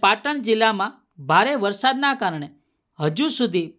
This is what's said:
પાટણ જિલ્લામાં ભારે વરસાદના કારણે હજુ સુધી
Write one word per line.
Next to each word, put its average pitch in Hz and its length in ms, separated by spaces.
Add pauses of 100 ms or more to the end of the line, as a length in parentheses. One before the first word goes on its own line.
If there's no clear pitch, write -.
પાટણ 247 440
જિલ્લામાં 220 500 (320)
ભારે 202 280
વરસાદના 254 640
કારણે 160 280 (500)
હજુ 156 320
સુધી 175 480